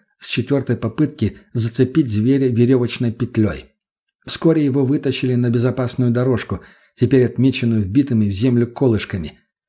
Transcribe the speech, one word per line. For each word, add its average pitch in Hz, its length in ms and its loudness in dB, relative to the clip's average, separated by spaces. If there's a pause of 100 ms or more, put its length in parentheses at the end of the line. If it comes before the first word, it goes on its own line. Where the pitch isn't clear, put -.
(200)
с - 80 -12
четвёртой 127 500 -2
попытки, 113 600 -2 (160)
зацепить 127 560 0
зверя 127 380 0
верёвочной 120 640 2
петлёй. 107 540 -2 (600)
Вскоре 160 380 0
его 135 220 0
вытащили 131 500 -2
на 123 140 0
безопасную 123 600 0
дорожку, 120 500 -2 (340)
теперь 127 300 4
отмеченную 117 560 0
вбитыми 110 480 0
в - 20 -2
землю 117 360 0
колышками. 104 720 -2 (300)